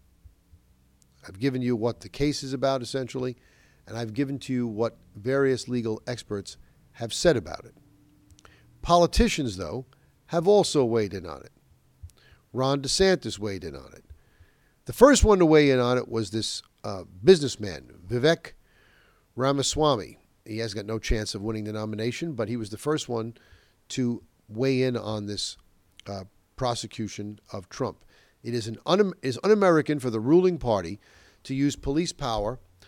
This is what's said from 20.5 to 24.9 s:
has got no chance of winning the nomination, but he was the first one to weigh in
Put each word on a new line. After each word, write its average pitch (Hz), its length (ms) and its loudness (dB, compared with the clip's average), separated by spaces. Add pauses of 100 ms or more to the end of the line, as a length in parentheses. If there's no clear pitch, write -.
has 113 160 -4
got 101 120 -8
no 110 120 -4
chance 107 380 -2
of 98 60 -8
winning 107 240 -4
the 107 80 -6
nomination, 110 600 -6
but 113 160 -4
he 120 80 -4
was 110 120 -8
the 107 80 -12
first 151 300 -4
one 117 280 -6 (540)
to 120 340 -2 (260)
weigh 127 320 0
in 127 160 0